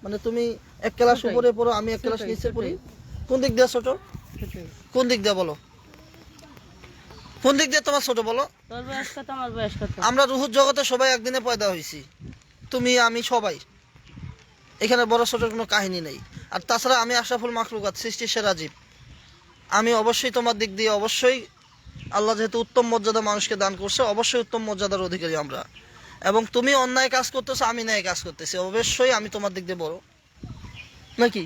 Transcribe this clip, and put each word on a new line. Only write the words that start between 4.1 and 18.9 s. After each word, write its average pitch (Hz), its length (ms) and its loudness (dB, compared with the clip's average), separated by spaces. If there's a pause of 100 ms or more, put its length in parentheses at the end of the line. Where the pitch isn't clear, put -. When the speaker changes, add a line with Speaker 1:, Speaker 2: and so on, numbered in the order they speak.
Speaker 2:
ছোটই। 185 260 -12 (280)
Speaker 1:
কোন 254 160 4
দিক 240 140 2
দিয়ে 202 160 4
বলো? 160 140 0 (1900)
কোন 269 160 6
দিক 302 140 4
দিয়ে 302 160 2
তোমার 285 200 2
ছোট 240 100 0 (100)
বলো? 240 140 0 (280)
Speaker 2:
তোর 240 180 -12
বয়স 269 280 -8
কত, 269 200 -12
আমার 254 200 -6
বয়স 208 240 -4
কত? 208 100 -6 (180)
Speaker 1:
আমরা 254 220 4
রুহুর 269 260 0
জগতে 277 260 4 (100)
সবাই 262 240 4
একদিনে 254 300 -4
পয়দা 214 260 0
হইছি, 151 260 -8 (760)
তুমি, 247 200 2 (160)
আমি, 233 140 -2 (100)
সবাই। 208 260 0 (1300)
এখানে 240 180 4 (100)
বড় 233 180 4
ছোট 233 120 0 (120)
কোনো 226 100 -4 (100)
কাহিনী 190 340 0
নেই। 135 100 -12 (360)
আর 180 140 -2
তাছাড়া 247 360 4
আমি 240 180 -2
আশরাফুল 240 360 -2
মাখলুকাত, 220 440 -4
সৃষ্টির 226 320 -6
সেরা 208 260 2
জীব। 156 120 -10 (1040)